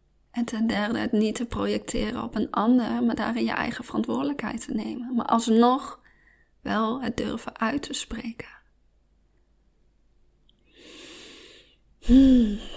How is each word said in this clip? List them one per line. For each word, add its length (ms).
En 140
ten 220
derde 320
het 120
niet 240
te 100
projecteren 760
op 120
een 160
ander, 520
maar 120
daarin 300
je 60
eigen 320
verantwoordelijkheid 840
te 80
nemen. 420
Maar 100
alsnog 760
wel 400
het 160
durven 420
uit 220
te 120
spreken. 600
Hmm. 600